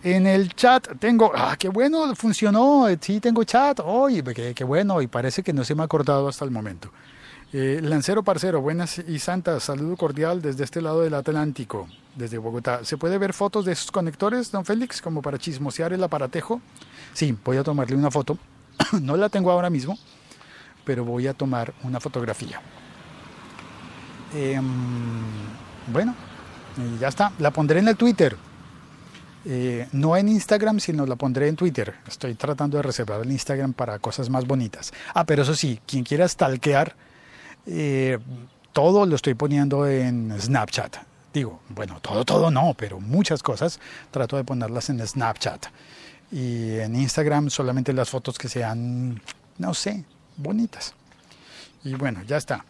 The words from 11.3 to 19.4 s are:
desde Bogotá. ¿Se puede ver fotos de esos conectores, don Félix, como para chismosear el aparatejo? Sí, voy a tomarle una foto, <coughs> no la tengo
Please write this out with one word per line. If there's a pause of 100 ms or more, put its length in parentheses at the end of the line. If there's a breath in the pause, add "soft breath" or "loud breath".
desde
Bogotá.
¿Se
puede
ver
fotos
de
esos
conectores,
don
Félix,
como
para
chismosear
el
aparatejo? (520 loud breath)
Sí,
voy
a
tomarle
una
foto, (300)
<coughs>
no
la
tengo